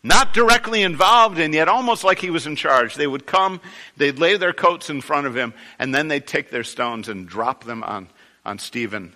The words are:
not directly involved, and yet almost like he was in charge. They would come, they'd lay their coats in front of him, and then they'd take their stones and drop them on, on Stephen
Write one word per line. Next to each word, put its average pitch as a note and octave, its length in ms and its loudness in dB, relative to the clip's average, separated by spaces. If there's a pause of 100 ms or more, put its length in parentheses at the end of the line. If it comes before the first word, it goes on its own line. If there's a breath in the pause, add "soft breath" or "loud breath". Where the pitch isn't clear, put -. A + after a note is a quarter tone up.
not D3 280 6
directly A3+ 500 4
involved, F#3+ 580 4
and D#3 120 0
yet D#3 140 2
almost A#3 380 0
like F#3 160 2
he F#3 100 -6
was D#3+ 160 -4
in D3+ 80 -8
charge. C3 400 2
They D3 140 -2
would C#3 180 -6
come, F#3+ 340 0 (360 loud breath)
they'd C#3+ 240 -2
lay F3+ 160 4
their F3+ 160 0
coats F3 380 0
in C#3+ 100 -6
front C#3+ 260 -2
of A#2+ 100 -6
him, A#2+ 180 -4 (260 loud breath)
and C3 120 -4
then C#3+ 140 0
they'd C#3+ 180 -4
take - 260 -6
their B2 120 -6
stones A#2 460 -6
and F#2+ 180 -12
drop A2+ 380 -6
them A2+ 180 -12
on, G2 260 -10 (380 soft breath)
on G2+ 140 -10
Stephen G#2 560 -8